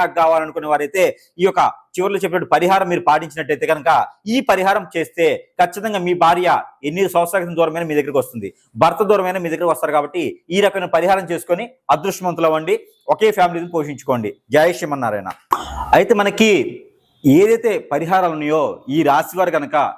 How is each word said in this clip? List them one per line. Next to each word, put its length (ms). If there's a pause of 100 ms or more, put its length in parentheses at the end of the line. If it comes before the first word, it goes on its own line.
నాకు 200
కావాలనుకునే 520
వారైతే 280 (380)
ఈ 60
యొక్క 140 (360)
చివరిలో 260
చెప్పినట్టు 320
పరిహారం 380
మీరు 160
పాటించినట్టయితే 640
కనుక 200 (440)
ఈ 20 (120)
పరిహారం 360 (100)
చేస్తే 320 (340)
ఖచ్చితంగా 460
మీ 60 (100)
భార్య 260 (400)
ఎన్ని 140 (120)
సంవత్సరాల 280
క్రితం 160
దూరమైనా 320
మీ 60
దగ్గరికి 240
వస్తుంది, 280 (340)
భర్త 280
దూరమైనా 340
మీ 60
దగ్గరికి 220
వస్తారు. 240
కాబట్టి 260 (340)
ఈ 80
రకమైన 320
పరిహారం 360
చేసుకొని 340 (280)
అదృష్టవంతులు 560
అవ్వండి, 240 (400)
ఒకే 240
ఫ్యామిలీని 380
పోషించుకోండి. 560 (240)
జై 120 (100)
శ్రీమన్నారాయణ. 520 (680)
అయితే 240
మనకి 280 (760)
ఏదైతే 480 (220)
పరిహారాలు 440
ఉన్నాయో 260 (320)
ఈ 40 (100)
రాశి 300
వారు 180
కనుక 280 (120)